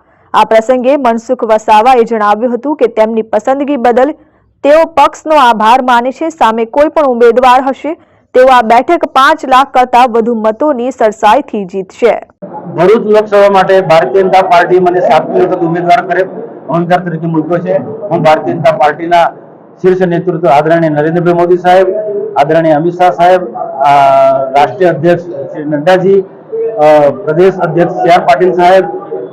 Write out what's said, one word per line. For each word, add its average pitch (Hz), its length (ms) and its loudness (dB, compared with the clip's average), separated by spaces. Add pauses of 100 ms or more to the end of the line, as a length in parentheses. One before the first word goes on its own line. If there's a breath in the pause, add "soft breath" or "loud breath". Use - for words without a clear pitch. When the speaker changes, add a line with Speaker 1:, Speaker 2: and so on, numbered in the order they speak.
(340 soft breath)
Speaker 1:
આ 214 100 2
પ્રસંગે 247 520 0
મનસુખ 247 480 -4
વસાવાએ 220 600 2
જણાવ્યું 214 500 -2
હતું 285 220 -6
કે 254 100 0
તેમની 220 360 -2
પસંદગી 269 540 -4
બદલ 247 380 0 (480 soft breath)
તેઓ 302 220 4
પક્ષનો 311 500 -2
આભાર 240 480 2
માને 247 300 0
છે. 320 160 -6
સામે 226 360 -2
કોઈ 285 240 -2
પણ 311 140 -2
ઉમેદવાર 247 600 2
હશે, 277 320 -6 (400 soft breath)
તેઓ 254 120 6
આ 247 160 4
બેઠક 262 440 0
પાંચ 302 380 0
લાખ 269 300 0
કરતા 254 360 2
વધુ 233 240 -2
મતોની 240 560 -2
સરસાઈથી 220 760 -2
જીતશે. 190 600 -4 (200)
Speaker 2:
ભરૂચ 185 600 -2
લોકસભા 208 460 2
માટે 190 280 2
ભારતીય 180 420 2
જનતા 185 200 2
પાર્ટી 180 380 2
મને 180 200 0
સાતમી 160 400 0
વખત 175 180 -2
ઉમેદવાર 170 480 0
કરે, 175 160 -2 (460)
ઉમેદવાર 170 320 -2
તરીકે 165 260 -8
મૂક્યો 165 320 -2
છે. 185 240 -4
હું 156 400 -6
ભારતીય 160 320 0
જનતા 165 220 0
પાર્ટીના 165 480 0 (580)
શીર્ષ 185 180 2
નેતૃત્વ 170 480 -2
આદરણીય 160 420 2
નરેન્દ્રભાઈ 160 440 0
મોદી 175 220 2
સાહેબ, 180 300 2 (500)
આદરણીય 156 360 2
અમિત 170 220 0
શાહ 180 160 2
સાહેબ, 180 460 0
આ, 139 340 -2 (520)
રાષ્ટ્રીય 147 460 0
અધ્યક્ષ 165 340 0
શ્રી 143 420 -12
નડ્ડાજી, 180 600 0 (540)
અ, 151 320 4
પ્રદેશ 180 480 0
અધ્યક્ષ 175 340 -2
સી 180 180 -2
આર 175 100 4
પાટીલ 180 320 0
સાહેબ, 190 320 2 (480)